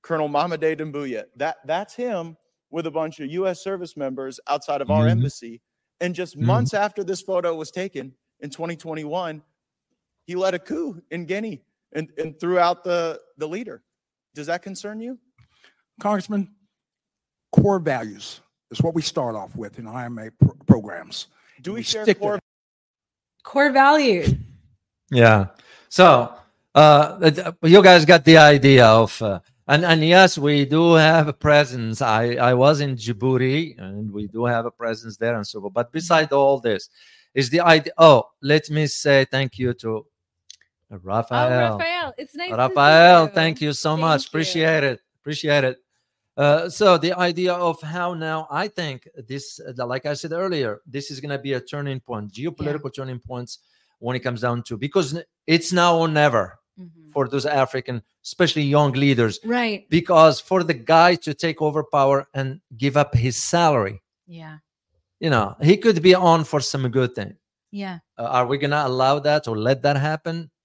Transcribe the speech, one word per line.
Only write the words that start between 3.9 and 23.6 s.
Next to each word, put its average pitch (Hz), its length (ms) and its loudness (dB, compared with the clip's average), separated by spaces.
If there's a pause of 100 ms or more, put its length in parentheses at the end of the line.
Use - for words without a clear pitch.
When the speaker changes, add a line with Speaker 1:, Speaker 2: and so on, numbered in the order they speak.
Speaker 1:
members 135 520 -12
outside 143 340 -6
of 139 100 -6
our 151 120 2
Speaker 2:
Mm-hmm. 117 80 2
Speaker 1:
embassy. 117 500 -6 (400)
And 180 120 -6
just 170 220 -10
Speaker 2:
Mm-hmm. 131 100 -6
Speaker 1:
months 120 280 0
after 202 300 -4
this 180 180 -8
photo 175 340 -4
was 156 160 -12
taken 139 420 -12 (280)
in 143 80 -14
twenty 165 260 -12
twenty-one, 156 680 -10 (840)
he 180 100 -12
led 185 180 -2
a 180 60 -8
coup 277 500 -10
in 170 160 -10
Guinea 196 380 -10 (300)
and, 156 240 -10
and 156 200 -10
threw 180 220 -2
out 175 240 0
the, 170 380 -4 (160)
the 151 100 -10
leader. 180 340 -14 (520)
Does 147 140 -14
that 175 140 -6
concern 202 380 -16
you? 240 180 -14 (840)
Speaker 3:
Congressman, 208 520 -6 (1000)
core 196 260 4
values 117 600 -8 (300)
is 120 100 -8
what 165 120 -4
we 165 80 -4
start 123 340 -8
off 95 200 -14
with 110 240 -16
in 113 80 -18
I 123 160 -14
M 120 160 -14
A 110 120 -16
pro-, - 260 2 (100)
programs. 101 600 -4 (340)
Speaker 1:
Do 175 100 -12
we 226 80 -10
Speaker 3:
We 226 40 -12
Speaker 1:
share 214 200 -8
Speaker 3:
stick 214 140 2
to - 40 -12
Speaker 1:
core 208 120 -4
Speaker 3:
that. 196 100 -8 (1000)
Speaker 4:
Core 277 280 0